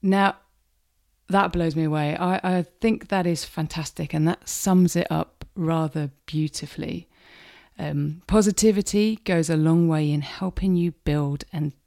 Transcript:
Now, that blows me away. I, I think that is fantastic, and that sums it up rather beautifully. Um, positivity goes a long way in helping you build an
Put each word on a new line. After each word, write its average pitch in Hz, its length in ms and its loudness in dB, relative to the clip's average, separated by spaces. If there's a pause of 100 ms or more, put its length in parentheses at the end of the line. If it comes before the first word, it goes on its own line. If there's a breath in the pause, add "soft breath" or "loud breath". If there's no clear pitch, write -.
Now, 196 340 2 (920)
that 185 240 2
blows 165 220 0
me 160 100 2
away. 151 320 0
I, 185 260 0
I 180 220 0 (160)
think - 260 0
that 185 180 0
is 170 200 0
fantastic, - 680 -6
and 156 140 2
that - 220 -4
sums 185 460 4
it 170 140 0
up - 360 -4 (100)
rather 160 560 -2 (140)
beautifully. 156 840 -6 (720 loud breath)
Um, 147 480 -4
positivity 208 960 2
goes 165 260 0
a 160 80 2
long 165 300 4
way 156 240 0
in 147 100 0
helping 185 540 -2
you 175 160 0
build 143 600 -2
an 151 220 -4 (140)